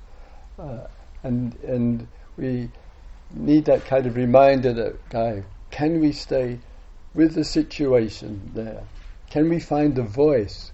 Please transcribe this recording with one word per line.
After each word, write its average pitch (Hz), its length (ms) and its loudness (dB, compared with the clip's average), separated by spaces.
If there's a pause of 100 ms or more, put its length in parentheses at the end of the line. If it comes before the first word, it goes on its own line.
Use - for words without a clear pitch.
(600)
Uh, 139 260 -12 (380)
and, 123 400 -4
and 120 440 -2 (300)
we 123 320 -4 (640)
need 151 320 2
that 139 200 4
kind 131 200 2
of 117 100 -2
reminder 127 580 6
that, - 360 -6
Guy, 113 340 -2 (280)
can 160 280 0
we 151 120 4
stay 127 480 -4 (560)
with 160 180 4
the 156 100 0
situation 117 1120 -2
there? 110 300 -10 (460)
Can 156 200 2
we 170 100 0
find 147 380 0
a 127 60 0
voice 120 720 0